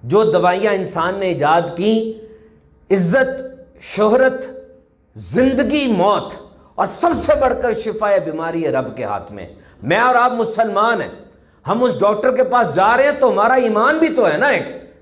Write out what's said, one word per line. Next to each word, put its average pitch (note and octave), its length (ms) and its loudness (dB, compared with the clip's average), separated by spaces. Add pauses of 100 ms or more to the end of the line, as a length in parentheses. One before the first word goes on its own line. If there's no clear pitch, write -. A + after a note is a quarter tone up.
जो F#3+ 280 2
दवाइयाँ F3+ 420 2
इंसान F#3 440 -4
ने F#3+ 120 -2
ईजाद D#3+ 400 2
की, A3 500 -2 (720)
इज्जत, G3+ 600 0 (320)
शोहरत, G#3+ 800 0 (580)
जिंदगी, B3 720 0
मौत F#3+ 380 0 (480)
और G3 80 0
सबसे D#4 480 0
बढ़कर B3+ 400 0
शिफाए G#3 460 -2
बीमारी E3 420 -6
है D3 100 -2
रब C3 240 -4
के A#2+ 80 -8
हाथ G2+ 280 -8
में। F#2+ 240 -16 (280)
मैं E3 160 0
और B3+ 160 2
आप B3 160 4
मुसलमान A3 680 0
हैं, - 240 -10 (420)
हम A3+ 160 -2
उस A#3+ 180 0
doctor G#3 360 2
के B3+ 60 2
पास A#3+ 320 0
जा G3 200 4
रहे C4 120 4
हैं C#4+ 140 0
तो B3+ 100 4
हमारा G#3+ 260 2
ईमान B3 420 2
भी D#4+ 100 2
तो B3 160 0
है D#3 140 2
ना C4+ 120 2
एक। - 520 -6